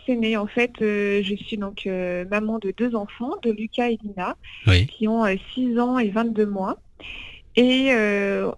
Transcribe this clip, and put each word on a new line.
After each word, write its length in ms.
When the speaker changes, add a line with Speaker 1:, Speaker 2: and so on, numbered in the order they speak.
Speaker 1:
c'est 80
né ? 220
En 100
fait, 240
euh, 400
je 140
suis 220
donc, 280
euh, 460
maman 260
de 180
deux 200
enfants, 380
de 80
Lucas 380
et 120
Lina, 360
Speaker 2:
Oui. 220
Speaker 1:
qui 200
ont, 160
euh, 120
six 240
ans 220
et 100
vingt-deux 380
mois. 320
Et, 360
euh, 640